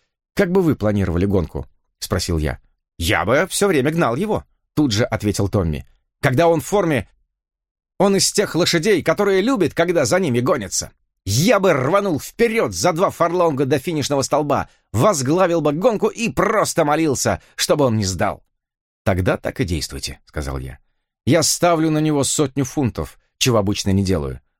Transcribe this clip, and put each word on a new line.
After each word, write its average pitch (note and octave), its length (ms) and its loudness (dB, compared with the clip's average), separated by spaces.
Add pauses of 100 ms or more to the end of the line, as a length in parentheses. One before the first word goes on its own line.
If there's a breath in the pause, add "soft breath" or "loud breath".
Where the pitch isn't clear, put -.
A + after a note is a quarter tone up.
(340 soft breath)
как G3 160 0
бы F#3+ 120 4
вы D#3 120 4
планировали G2 520 0
гонку?» — F2 400 -2 (320)
спросил F2+ 400 -2
я. C#2+ 200 -4 (400)
«Я F2 260 0
бы C#3 240 2
всё - 200 0
время D3 220 2
гнал D#3 260 0
его», G3+ 280 -4 (300)
тут D3 180 0
же G#2+ 120 0
ответил G#2 440 -2
Томми. E2+ 380 -2 (340)
«Когда C#3+ 280 2
он E3 120 2
в - 60 -12
форме, E3 420 0 (880)
он G3 180 2
из - 160 0
тех G3+ 220 -2
лошадей, E3+ 480 2
которые F#3+ 380 2
любят, G3+ 340 0
когда E3+ 300 0
за D#3+ 140 0
ними E3+ 220 0
гонятся. A#2+ 500 -4 (340)
Я F3 360 2
бы F#3+ 120 4
рванул D#3 460 0
вперёд G#3+ 560 -2
за A2 180 0
два E3+ 180 0
фарлонга E3 540 0
до C#3+ 140 0
финишного D3 440 -2
столба, C#3 460 0 (240 soft breath)
возглавил E3 680 2
бы D3 120 0
гонку G3+ 360 0
и A3+ 220 -4
просто F3+ 540 0
молился, D3 560 0 (160 soft breath)
чтобы D3+ 280 2
он A#2 120 2
не G#2+ 80 0
сдал». F#2+ 400 -4 (600)
«Тогда F#2 320 0
так - 240 -8
и C3 40 0
действуйте», — C#2+ 600 -6
сказал C2+ 340 -8
я. C2 200 -12 (480)
«Я D#3 160 4
ставлю D#3+ 480 0
на D#3 80 0
него D3+ 260 0
сотню C#3 400 -2
фунтов, A2+ 540 -4 (200)
чего A#2+ 200 2
обычно G2+ 320 -2
не G2 120 4
делаю». D2+ 380 -2 (200)